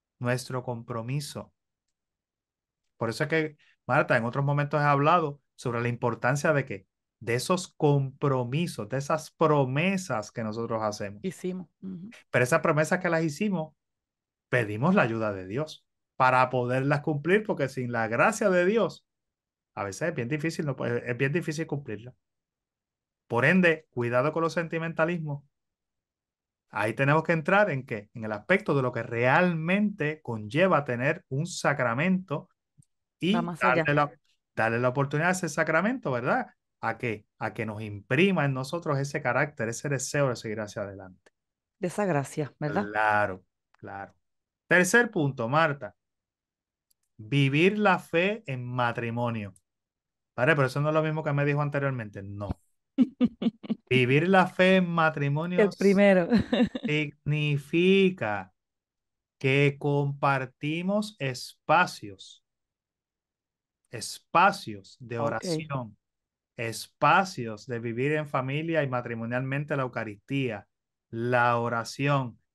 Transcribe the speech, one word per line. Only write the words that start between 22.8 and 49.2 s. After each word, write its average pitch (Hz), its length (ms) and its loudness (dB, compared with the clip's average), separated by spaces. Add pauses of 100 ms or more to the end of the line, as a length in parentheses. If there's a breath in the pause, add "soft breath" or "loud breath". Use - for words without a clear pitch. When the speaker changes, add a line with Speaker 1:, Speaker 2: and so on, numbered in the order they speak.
Speaker 1:
Por 117 180 2
ende, 170 440 4
cuidado 123 420 0
con 160 120 -2
los 160 100 -2
sentimentalismos. 165 880 -4 (1300)
Ahí 110 240 -2
tenemos 143 300 2
que 170 100 0
entrar 190 360 2
en 131 160 -4
qué, 104 280 -8
en 113 120 -10
el 110 60 -6
aspecto 170 440 0
de 139 60 2
lo 123 100 0
que 117 120 -4
realmente 156 1200 0
conlleva 131 600 2
tener 131 440 -2
un 139 160 -4
sacramento 151 1040 -2 (680)
y 185 160 0
Speaker 2:
Va - 60 0
más 170 220 -6
allá. 127 220 4
Speaker 1:
darle 147 80 2
la, 147 180 2 (440)
darle 113 240 2
la 127 100 2
oportunidad 143 400 0
a 185 40 2
ese 185 160 -4
sacramento, 165 600 0
¿verdad? 165 360 -2 (340)
¿A 113 160 -4
qué? 107 280 -6 (140)
A 110 140 -4
que 113 120 -6
nos 107 160 -8
imprima 143 640 0
en 143 80 0
nosotros 147 460 -4
ese 143 220 -4
carácter, 127 480 -2
ese 117 180 -8
deseo 139 420 0
de 120 60 -2
seguir 110 260 -8
hacia 104 200 -8
adelante. 98 500 -14 (480)
Speaker 2:
De 180 80 -4
esa 202 180 -2
gracia, 147 540 -2
¿verdad? 147 320 -4
Speaker 1:
Claro, 104 540 2 (280)
claro. 98 420 -14 (520)
Tercer 180 440 4
punto, 135 360 -2
Marta. 143 480 0 (1200)
Vivir 139 600 2
la 190 220 4
fe 196 480 0
en 123 180 -8
matrimonio. 120 880 -2 (800)